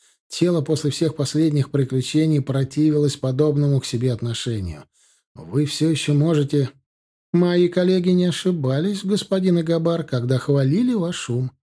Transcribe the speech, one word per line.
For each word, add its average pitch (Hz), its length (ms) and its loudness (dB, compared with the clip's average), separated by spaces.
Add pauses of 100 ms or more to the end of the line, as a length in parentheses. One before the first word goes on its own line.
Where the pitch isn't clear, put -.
(260)
Тело 170 340 0
после 143 300 -2
всех 156 240 -2
последних 147 560 0
приключений 143 680 0
противилось 147 760 0
подобному 143 640 2
к - 80 -10
себе 123 260 -2
отношению. 104 680 -6 (500)
"Вы 139 320 -2
всё 151 240 -2
ещё 147 240 0
можете..." 147 560 2 (640)
"Мои 175 360 4
коллеги 180 400 2
не 180 160 4
ошибались, 175 800 -2
господин 190 540 0
Агабар, 165 460 0
когда 127 340 -2
хвалили 143 560 2
ваш 180 380 -4
ум". 127 200 -2 (120)